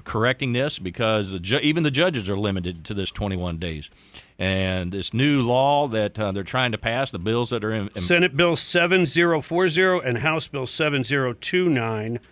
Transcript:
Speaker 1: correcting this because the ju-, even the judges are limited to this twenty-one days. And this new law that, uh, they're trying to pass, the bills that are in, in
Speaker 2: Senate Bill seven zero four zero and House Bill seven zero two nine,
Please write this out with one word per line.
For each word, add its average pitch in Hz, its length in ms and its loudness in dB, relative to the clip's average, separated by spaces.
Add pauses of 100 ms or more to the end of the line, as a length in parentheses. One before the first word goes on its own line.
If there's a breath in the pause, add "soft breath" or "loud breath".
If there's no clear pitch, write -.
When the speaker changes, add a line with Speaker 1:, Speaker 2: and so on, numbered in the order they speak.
Speaker 1:
correcting 123 500 -2
this 135 240 -2
because 101 540 -2
the 95 60 -4
ju-, 101 240 0
even 151 200 2
the 151 80 2
judges 135 400 0
are 98 80 0
limited 92 480 -2
to 110 80 -8
this 95 160 -4
twenty-one 90 480 -4
days. 80 320 -8 (480 loud breath)
And 92 520 0
this 95 220 -6
new 139 300 2
law 135 460 2
that, 110 300 -2
uh, 104 140 0
they're 98 120 -4
trying 127 280 -2
to 110 60 -4
pass, 120 320 -2
the 101 80 -8
bills 113 320 0
that 113 120 -4
are 110 100 -2
in, 107 220 -2
in 101 60 -6
Speaker 2:
Senate 175 340 2
Bill 170 220 4
seven 175 480 2
zero 165 380 2
four 180 260 2
zero 180 320 4
and 123 160 0
House 156 320 0
Bill 131 180 -4
seven 143 380 0
zero 127 300 0
two 180 340 0
nine, 113 520 0 (120)